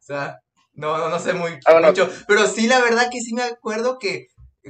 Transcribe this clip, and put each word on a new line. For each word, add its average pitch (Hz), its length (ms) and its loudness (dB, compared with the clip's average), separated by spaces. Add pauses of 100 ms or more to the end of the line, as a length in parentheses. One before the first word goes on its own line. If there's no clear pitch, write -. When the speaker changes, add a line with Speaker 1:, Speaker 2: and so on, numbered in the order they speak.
Speaker 1:
o - 20 -20
sea, 143 380 -10 (340)
no, 156 240 -6
no, 165 100 -4
no 170 100 -4
sé 180 160 -4
muy, 165 300 -6
Speaker 2:
Ah, 156 80 8
bueno. 165 160 6
Speaker 1:
mucho, 185 220 2 (160)
pero 208 200 2
sí, 226 200 -2
la 254 140 4
verdad 240 320 2
que 247 80 -8
sí 233 140 -10
me 247 80 -4
acuerdo 233 560 -6
que - 300 -8 (420)